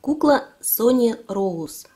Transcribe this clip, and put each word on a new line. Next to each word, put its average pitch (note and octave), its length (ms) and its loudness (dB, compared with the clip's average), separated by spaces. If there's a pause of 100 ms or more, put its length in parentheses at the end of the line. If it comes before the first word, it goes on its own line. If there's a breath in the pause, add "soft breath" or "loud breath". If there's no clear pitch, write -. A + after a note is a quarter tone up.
Кукла D4 420 2 (140)
Сони A#3+ 540 2 (120)
Роуз. F#3 680 -6